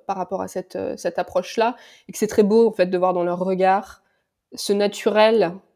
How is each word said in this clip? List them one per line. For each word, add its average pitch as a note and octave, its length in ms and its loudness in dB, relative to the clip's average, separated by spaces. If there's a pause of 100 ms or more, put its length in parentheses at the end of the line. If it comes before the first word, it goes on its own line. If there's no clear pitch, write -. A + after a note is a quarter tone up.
par G3 120 -6
rapport F#3 240 -6
à F#3 60 -6
cette, F#3 280 -12
euh, - 220 -6
cette E3+ 220 -6
approche-là A3 560 -2 (320)
et - 40 -20
que - 60 -14
c'est G#3+ 100 0
très G#3 160 2
beau A3+ 240 4
en G#3+ 40 2
fait F#3 160 0
de F#3 100 -2
voir F3+ 160 2
dans F3 100 0
leur F3 160 -2
regard F#3+ 640 0 (520)
ce - 180 -4
naturel, G#3 800 2 (220)